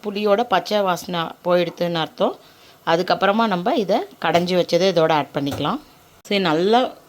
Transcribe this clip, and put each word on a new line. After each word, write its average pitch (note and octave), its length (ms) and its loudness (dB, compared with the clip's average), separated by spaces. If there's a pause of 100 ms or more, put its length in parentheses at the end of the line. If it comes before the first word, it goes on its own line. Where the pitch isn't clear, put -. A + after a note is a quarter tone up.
புளியோட G#3 380 0
பச்சை G#3 380 0
வாசனை F3+ 400 -2 (240)
போயிடுத்துன்னு F3 500 0
அர்த்தம். E3 420 -2 (500)
அதுக்கப்புறமா F3+ 600 2
நம்ம F#3+ 280 -2
இதை G3+ 240 0
கடைஞ்சி F3+ 580 -2
வச்சதை F3 360 2
இதோட D#3+ 180 2
ஆட் D3 240 0
பண்ணிக்கலாம். C#3+ 460 -4 (460)
சரி, G3+ 140 -2
நல்லா F#3+ 520 2 (160)